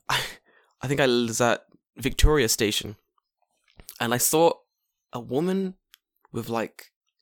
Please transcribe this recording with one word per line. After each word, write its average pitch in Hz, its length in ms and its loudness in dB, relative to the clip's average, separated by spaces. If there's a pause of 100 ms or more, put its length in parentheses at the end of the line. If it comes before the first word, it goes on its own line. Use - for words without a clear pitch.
I, - 100 -2 (640)
I 131 80 -8
think 139 120 0
I 139 60 4
was 120 360 0
at 117 240 0 (320)
Victoria 131 500 2
Station 104 480 -2 (1040)
and 117 140 0
I - 20 0
saw 160 360 4 (600)
a 123 80 -8
woman 180 540 -2 (580)
with, 85 160 -8
like, 113 380 -6 (360)